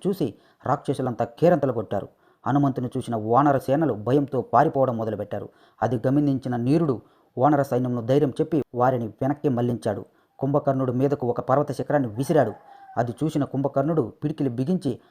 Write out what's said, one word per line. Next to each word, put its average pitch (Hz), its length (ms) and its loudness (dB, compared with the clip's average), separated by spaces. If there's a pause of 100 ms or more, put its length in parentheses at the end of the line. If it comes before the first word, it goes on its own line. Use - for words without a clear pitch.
చూసి 185 220 -2 (380)
రాక్షసులంతా 127 600 -2 (120)
కేరింతలు 151 340 4
కొట్టారు. 107 360 -4 (360)
హనుమంతుని 131 520 0
చూసిన 120 200 -4
వానర 127 420 4
సేనలు 135 360 0
భయంతో 127 460 0
పారిపోవడం 127 560 2
మొదలుపెట్టారు. 104 520 -6 (340)
అది 117 140 0 (100)
గమనించిన 135 500 0
నీరుడు 135 400 0 (400)
వానర 143 260 4
సైన్యంను 123 440 -2
ధైర్యం 135 340 2
చెప్పి 156 180 0 (160)
వారిని 123 340 2
వెనక్కి 139 400 -2
మళ్లించాడు. 117 540 -2 (360)
కుంభకర్ణుడి 139 540 0
మీదకు 135 340 0
ఒక 120 140 -2
పర్వత 143 320 0
శిఖరాన్ని 135 360 -2
విసిరాడు. 120 440 2 (440)
అది 117 160 -2 (120)
చూసిన 151 200 0
కుంభకర్ణుడు 139 580 0 (220)
పిడికిలి 151 260 -2
బిగించి 131 420 -2 (180)